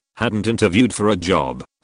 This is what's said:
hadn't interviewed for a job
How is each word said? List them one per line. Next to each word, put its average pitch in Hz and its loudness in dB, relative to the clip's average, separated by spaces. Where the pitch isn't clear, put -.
hadn't 107 -2
interviewed 110 2
for 104 0
a 107 2
job 80 -2